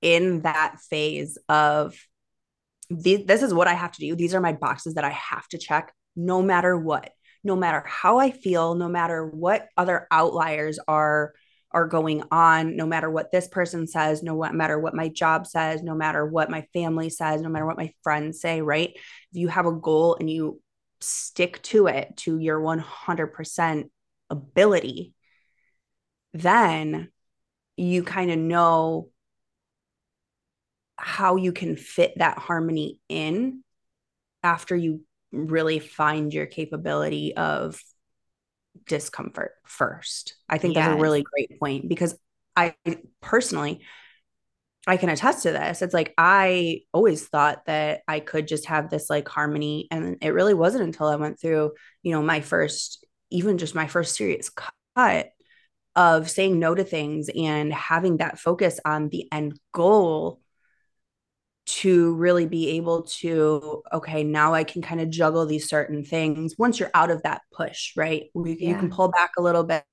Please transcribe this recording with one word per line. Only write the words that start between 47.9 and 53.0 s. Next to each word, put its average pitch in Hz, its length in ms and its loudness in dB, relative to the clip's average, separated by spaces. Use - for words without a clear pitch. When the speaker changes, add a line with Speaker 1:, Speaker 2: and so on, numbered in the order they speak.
Speaker 1:
I 156 140 -4
could 156 260 -4
just 151 180 -4
have 156 240 -2
this, 156 200 -6
like, 147 180 -2
harmony. 151 640 -4
And 165 300 -6
it 156 80 -2
really 185 240 4
wasn't 190 320 2
until 156 220 -2
I 147 100 0
went 151 220 -6
through, 156 340 0
you 175 80 -2
know, 156 100 0
my 156 200 0
first, - 640 -4